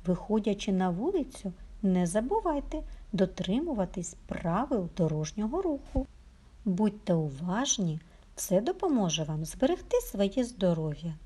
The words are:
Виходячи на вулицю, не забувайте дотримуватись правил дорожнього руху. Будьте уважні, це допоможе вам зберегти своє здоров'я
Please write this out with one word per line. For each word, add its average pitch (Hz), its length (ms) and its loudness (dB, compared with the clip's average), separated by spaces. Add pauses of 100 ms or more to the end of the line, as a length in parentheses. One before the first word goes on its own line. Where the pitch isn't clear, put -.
Виходячи 208 640 0
на 185 180 2
вулицю, 240 600 -2 (300)
не 185 240 4
забувайте 294 760 0 (300)
дотримуватись 190 1040 0 (100)
правил 190 720 -2
дорожнього 180 680 0
руху. 277 440 -2 (580)
Будьте 202 500 2
уважні, 165 880 0 (340)
це - 260 2
допоможе 233 640 2
вам 156 200 -4
зберегти 359 560 0
своє 202 440 0
здоров'я 165 720 0 (120)